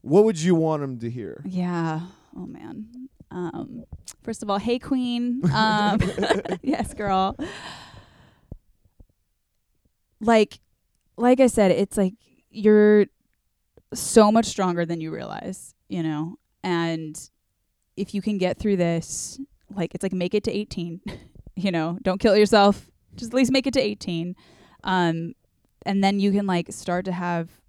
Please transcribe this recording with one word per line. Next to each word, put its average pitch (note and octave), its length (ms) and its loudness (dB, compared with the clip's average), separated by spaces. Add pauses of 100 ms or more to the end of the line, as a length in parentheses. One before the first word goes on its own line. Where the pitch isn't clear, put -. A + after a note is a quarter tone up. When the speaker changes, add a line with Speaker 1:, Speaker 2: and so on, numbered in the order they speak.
Speaker 1:
what D#3 220 4
would G3 160 0
you F3 140 4
want D#3 300 0
'em B2+ 160 -8
to A#2 100 -6
hear? A#2 340 -10
Speaker 2:
Yeah. F3 580 -4 (340)
Oh, F3+ 100 -12
man. A#3+ 640 -16 (220)
Um, - 520 -10 (400)
first A3+ 220 -10
of G#3 60 -6
all, G3 80 0
hey, A#3+ 200 -2
queen. B3 640 -2 (120)
Um, G#3+ 460 2 (240)
<laughs> G#3 180 0
Speaker 1:
<laughs> - 220 -6
Speaker 2:
yes, - 320 -4
girl. F#3+ 420 -2 (2750)
Like, A3 400 2 (560)
like B3 240 4
I C4 80 8
said, G3+ 220 4
it's F#3+ 260 0
like F#3+ 180 0 (360)
you're G#3 560 6 (840)
so G#3+ 400 6
much A3+ 140 2
stronger E3+ 400 -2
than E3 140 -6
you D#3+ 120 -8
realize, - 600 -12 (140)
you F3+ 140 -6
know? D#3 360 -4 (240)
And E3 560 -4 (760)
if - 180 -8
you G3 80 -4
can G#3 160 -4
get F3+ 200 -2
through G3+ 180 0
this, E3+ 640 -4 (360)
like, F#3 200 -6
it's - 80 -8
like, F#3+ 100 -4
make F3+ 220 -2
it G#3 100 0
to A3 80 -4
eighteen, F3 480 -8 (280)
<laughs> - 280 -20
you F#3 140 -2
know? E3+ 320 -2
Don't F#3 180 0
kill G#3 160 6
yourself. G#3 540 6 (240)
Just A3+ 180 -10
at A#3+ 40 -2
least C4 160 4
make C4+ 140 2
it B3 80 -2
to C4+ 60 4
eighteen. F3+ 540 -4 (480)
Um, E3 520 -2 (520)
and G3 160 0
then G3 180 2
you G3 120 2
can, G3+ 140 0
like, F3 260 -2
start F3+ 340 -6
to F#3 60 -6
have F3 380 -4 (180)